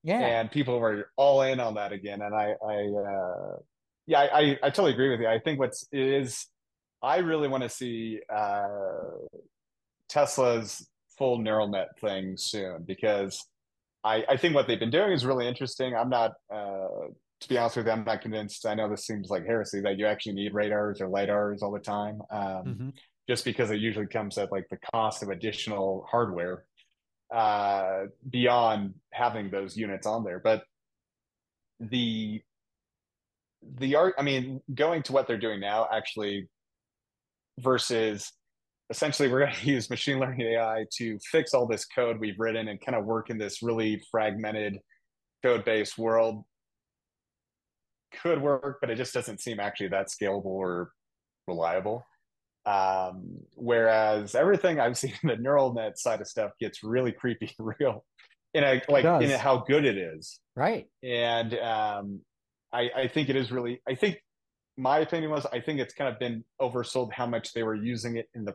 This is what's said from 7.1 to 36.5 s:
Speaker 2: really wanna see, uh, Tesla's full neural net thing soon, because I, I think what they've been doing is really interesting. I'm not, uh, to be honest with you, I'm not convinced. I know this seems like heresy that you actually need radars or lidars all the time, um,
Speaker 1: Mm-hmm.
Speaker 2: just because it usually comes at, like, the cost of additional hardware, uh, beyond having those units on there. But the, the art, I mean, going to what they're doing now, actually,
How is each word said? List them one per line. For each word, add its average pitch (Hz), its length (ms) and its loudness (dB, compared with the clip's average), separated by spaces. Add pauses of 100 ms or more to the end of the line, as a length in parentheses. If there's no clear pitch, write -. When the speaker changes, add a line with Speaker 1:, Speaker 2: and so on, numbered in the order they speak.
Speaker 2:
really 160 300 0
wanna 131 220 -2
see, 113 520 -6 (120)
uh, 101 300 0 (1400)
Tesla's 120 800 2 (320)
full 127 180 2
neural 107 300 2
net 98 220 -2 (120)
thing 95 340 -4
soon, 92 480 -6
because 98 600 -2 (580)
I, 110 240 2
I 135 100 4
think 165 180 4
what 135 120 4
they've 117 120 2
been 117 100 -2
doing 185 220 4
is 143 120 2
really 127 240 2
interesting. 127 480 -4
I'm 120 140 2
not, 117 220 2 (200)
uh, 101 360 -6 (540)
to - 60 -18
be 127 120 2
honest 117 180 0
with 117 80 0
you, 113 60 2
I'm 110 140 0
not 110 160 -2
convinced. 107 440 -6
I 107 80 0
know 107 160 0
this 104 160 -6
seems 104 240 -6
like 92 160 -2
heresy 104 360 -2
that 98 180 0
you 104 80 2
actually 104 260 -2
need 98 220 -4
radars 104 440 0
or 95 100 -4
lidars 101 520 0
all 101 100 -4
the 101 80 -6
time, 104 420 -6 (100)
um, 107 100 -4 (240)
Speaker 1:
Mm-hmm. 127 240 -8 (380)
Speaker 2:
just 123 180 -2
because 117 240 0
it 107 100 0
usually 107 280 -2
comes 104 320 -4
at, 98 120 -2
like, 95 200 -4
the 95 80 -10 (120)
cost 110 300 0
of 101 80 -6
additional 98 800 -4
hardware, 92 560 -2 (640)
uh, 101 760 2 (220)
beyond 120 680 2 (180)
having 110 380 -2
those 98 260 -6
units 101 300 -4
on 110 160 -2
there. 87 160 -6
But 110 240 2 (1160)
the, 110 600 -4 (1400)
the 135 160 0
art, 180 240 6
I 139 60 0
mean, 135 380 0 (120)
going 151 300 2
to 127 100 -8
what 135 140 4
they're 117 100 0
doing 107 220 -4
now, 104 340 0
actually, 104 540 -4 (1120)